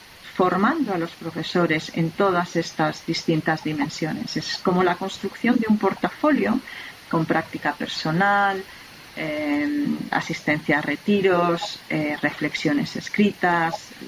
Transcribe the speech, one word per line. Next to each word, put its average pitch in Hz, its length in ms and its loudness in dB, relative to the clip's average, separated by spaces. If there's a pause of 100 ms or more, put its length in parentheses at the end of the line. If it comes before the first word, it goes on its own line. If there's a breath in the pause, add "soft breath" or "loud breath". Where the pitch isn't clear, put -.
(360)
formando 208 560 2
a 175 60 0
los 165 140 -2
profesores 165 840 0
en 165 160 2
todas 180 440 2
estas 160 520 -2
distintas 160 580 0
dimensiones. 156 720 -4
Es - 260 -6
como 180 220 4
la 180 100 4
construcción - 640 -2
de 220 100 0
un 208 100 6
portafolio 208 840 2 (500 loud breath)
con 165 140 2
práctica 160 480 -2
personal, 196 880 2 (540 loud breath)
eh, 147 720 -2 (240)
asistencia 151 680 0
a 156 40 0
retiros, 175 1040 2
eh, 151 320 -2
reflexiones 147 760 -2
escritas, 175 920 2 (200)